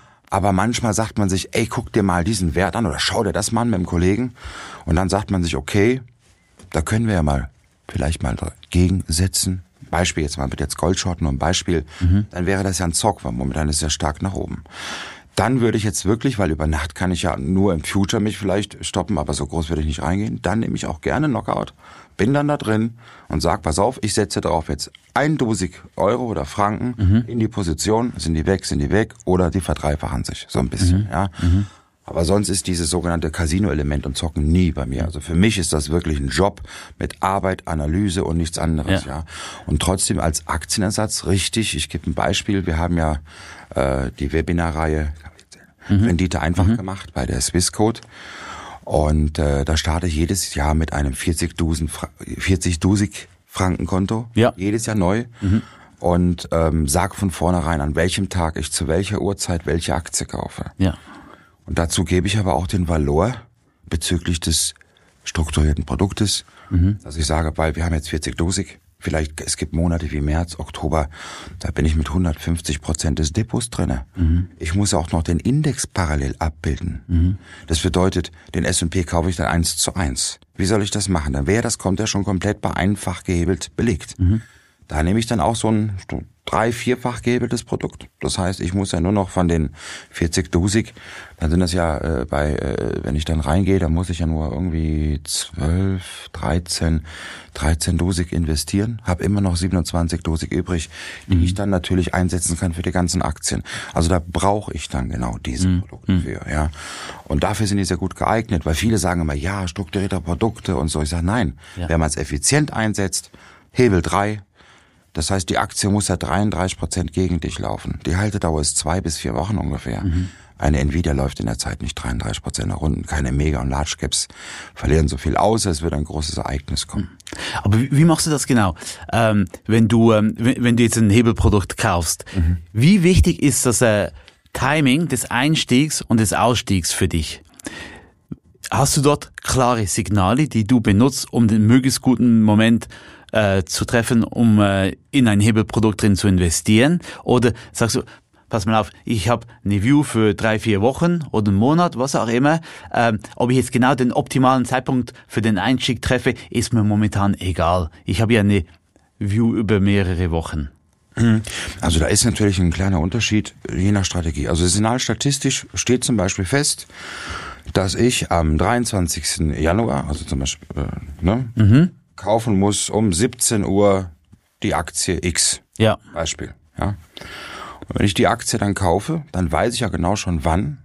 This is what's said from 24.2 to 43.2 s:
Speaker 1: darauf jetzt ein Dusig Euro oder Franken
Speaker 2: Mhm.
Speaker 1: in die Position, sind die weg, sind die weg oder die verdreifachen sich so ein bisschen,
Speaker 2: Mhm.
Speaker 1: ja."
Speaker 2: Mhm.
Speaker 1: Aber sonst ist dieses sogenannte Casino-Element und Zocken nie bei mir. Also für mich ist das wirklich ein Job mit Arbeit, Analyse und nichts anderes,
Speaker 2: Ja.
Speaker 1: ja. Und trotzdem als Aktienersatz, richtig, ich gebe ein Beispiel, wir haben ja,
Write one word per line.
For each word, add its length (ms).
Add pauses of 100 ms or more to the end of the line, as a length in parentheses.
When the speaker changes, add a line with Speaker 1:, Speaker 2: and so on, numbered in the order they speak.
Speaker 1:
darauf 280
jetzt 220 (240)
ein 240
Dusig 420 (140)
Euro 300
oder 200
Franken 520
Speaker 2:
Mhm. 320
Speaker 1:
in 100
die 80
Position, 720
sind 180
die 120
weg, 200
sind 140
die 100
weg 240 (120)
oder 260
die 80
verdreifachen 640
sich 240
so 100
ein 120
bisschen, 340
Speaker 2:
Mhm. 40
Speaker 1:
ja." 220 (100)
Speaker 2:
Mhm. 260 (380)
Speaker 1:
Aber 200
sonst 240
ist 180
dieses 240
sogenannte 400
Casino-Element 760
und 100
Zocken 320
nie 240
bei 140
mir. 180
Also 160
für 140
mich 240
ist 160
das 160
wirklich 280
ein 100
Job 340 (360)
mit 240
Arbeit, 460
Analyse 560
und 140
nichts 200
anderes, 460
Speaker 2:
Ja. 140
Speaker 1:
ja. 60 (420)
Und 160
trotzdem 360
als 300
Aktienersatz, 800
richtig, 500
ich 140
gebe 200
ein 40
Beispiel, 520
wir 120
haben 180
ja, 220 (560)